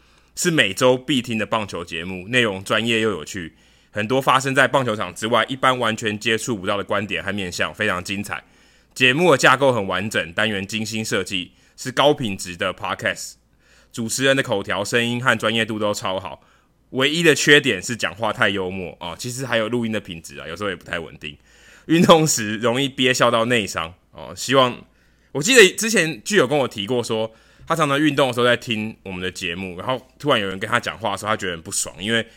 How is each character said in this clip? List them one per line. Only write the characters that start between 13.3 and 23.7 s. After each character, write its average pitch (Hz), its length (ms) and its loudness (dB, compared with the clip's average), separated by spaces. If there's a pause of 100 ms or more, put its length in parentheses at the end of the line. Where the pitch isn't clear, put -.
主 113 200 -6
持 131 160 -2
人 135 100 4
的 135 80 0
口 107 180 -2
条、 98 220 -2
声 117 200 0
音 120 200 -4
和 127 140 4
专 110 180 0
业 113 80 2
度 107 160 -4
都 104 140 0
超 95 260 -4
好， 76 220 -12 (480)
唯 131 200 2
一 165 140 0
的 156 100 8
缺 147 240 6
点 110 240 2
是 120 140 -6
讲 85 180 -4
话 104 200 -4
太 113 160 2
幽 95 200 -2
默 92 300 -8
啊。 85 180 -8
其 123 140 -8
实 131 140 -8
还 117 100 -2
有 110 140 0
录 120 160 0
音 110 80 -2
的 107 40 -2
品 85 240 -10
质 69 160 -18
啊， 69 80 -14
有 82 120 -12
时 104 40 -8
候 104 80 -4
也 90 60 -6
不 - 80 -18
太 87 160 -8
稳 73 200 -14
定。 73 180 -14 (480)
运 170 160 4
动 160 260 6
时 110 300 -2
容 120 240 0
易 139 80 0
憋 127 240 2
笑 120 180 4
到 117 140 2
内 117 200 0
伤 85 280 -6 (180)